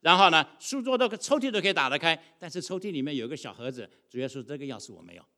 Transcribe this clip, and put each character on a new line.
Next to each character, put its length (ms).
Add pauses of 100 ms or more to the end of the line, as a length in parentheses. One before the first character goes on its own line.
然 180
后 100
呢 180 (120)
书 240
桌 140
的 200
抽 240
屉 100
都 100
可 80
以 40
打 160
得 100
开， 200 (200)
但 120
是 100
抽 180
屉 140
里 80
面 160
有 100
个 80
小 180
盒 180
子， 180 (220)
主 80
耶 100
稣 140
这 160
个 80
钥 120
匙 140
我 80
没 140
有。 100 (140)